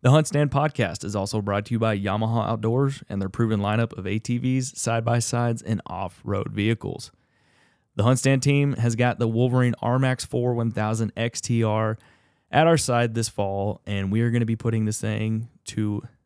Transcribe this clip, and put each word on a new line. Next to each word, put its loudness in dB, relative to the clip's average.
The 6
Hunt 6
Stand 2
Podcast -2
is -4
also -2
brought -2
to -4
you 0
by 2
Yamaha 0
Outdoors 0
and -4
their -2
proven 0
lineup 0
of -8
A -2
T -4
Vs, -2
side-by-sides, 0
and -2
off-road -6
vehicles. -2
The 2
Hunt 6
Stand 2
team 2
has 0
got 0
the 0
Wolverine 2
R 0
max 0
four -2
one 0
thousand -2
X -4
T 0
R 0
at 6
our 6
side 0
this -2
fall, -4
and -2
we 2
are 2
gonna 0
be -2
putting -2
this -4
thing -4
to -4